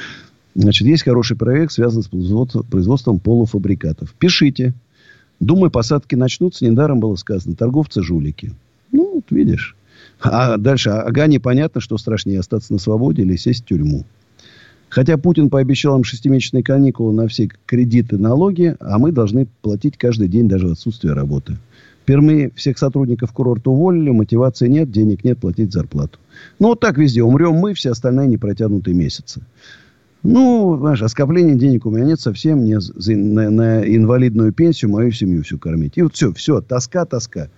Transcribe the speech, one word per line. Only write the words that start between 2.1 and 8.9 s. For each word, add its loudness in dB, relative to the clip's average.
производством 0
полуфабрикатов. -2
Пишите. 0
Думаю, 2
посадки -2
начнутся, -2
недаром 2
было -2
сказано, -6
торговцы -2
жулики. -4